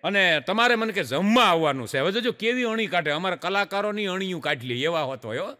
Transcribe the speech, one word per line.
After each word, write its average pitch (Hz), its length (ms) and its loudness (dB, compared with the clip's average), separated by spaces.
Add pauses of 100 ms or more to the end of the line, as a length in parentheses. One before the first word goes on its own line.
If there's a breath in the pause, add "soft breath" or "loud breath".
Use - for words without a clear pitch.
અને 180 360 4
તમારે," 226 340 2
મને 220 180 -2
કે, 180 120 -2
"જમવા 190 380 2
આવવાનું 156 460 4
છે." 139 100 -2
હવે 160 140 2
જોજો 233 200 -2
કેવી 240 320 -2
અણી 220 220 -2
કાઢે, 165 240 0
અમારા 175 260 -2
કલાકારોની 202 720 -2
અણીયું 185 340 -4
કાઢી 139 260 -4
લે 123 140 -4
એવા 160 220 0
હોતો 131 260 -8
હોય, 113 100 -6
હો. 208 220 -8